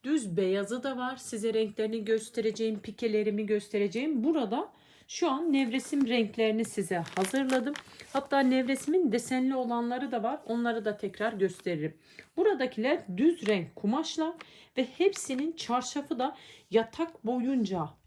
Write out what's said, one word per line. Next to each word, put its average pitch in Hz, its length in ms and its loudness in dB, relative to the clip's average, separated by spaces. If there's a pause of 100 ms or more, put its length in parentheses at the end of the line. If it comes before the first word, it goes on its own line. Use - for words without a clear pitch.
Düz 240 320 0
beyazı 196 460 0
da 269 140 -4
var. 254 200 -4
Size 220 380 -4
renklerini 220 500 0
göstereceğim, 220 760 0
pikelerimi 214 680 0
göstereceğim. 214 800 0
Burada 285 480 0 (380)
şu 339 200 0
an 302 220 0
nevresim 269 560 2
renklerini 220 560 2
size 180 400 -2 (120)
hazırladım. 262 580 0 (380)
Hatta 277 280 2
nevresimin 262 720 4
desenli 254 440 0
olanları 240 560 -2
da 226 100 -2
var. 269 240 -2
Onları 233 380 -2
da 208 120 -2
tekrar 208 360 -4
gösteririm. 175 640 -2 (400)
Buradakiler 302 640 2 (160)
düz 311 300 2
renk 190 300 0
kumaşla 311 600 -2 (400)
ve 254 80 2
hepsinin 320 680 0
çarşafı 254 680 -4
da 262 180 -2 (340)
yatak 226 560 0
boyunca 226 640 0 (180)